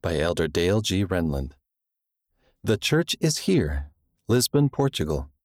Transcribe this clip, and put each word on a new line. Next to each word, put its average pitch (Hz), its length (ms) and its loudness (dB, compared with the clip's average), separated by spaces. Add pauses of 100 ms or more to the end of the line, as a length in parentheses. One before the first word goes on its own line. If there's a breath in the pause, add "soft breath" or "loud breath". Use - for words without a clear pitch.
by 82 160 -2
Elder 80 280 0
Dale 87 360 0
G. 95 240 -2
Renlund. 76 460 -2 (1080)
The 107 140 2
Church 156 420 0
is 156 200 0 (100)
Here, 73 420 0 (380)
Lisbon, 131 400 2
Portugal. 78 600 -2 (140)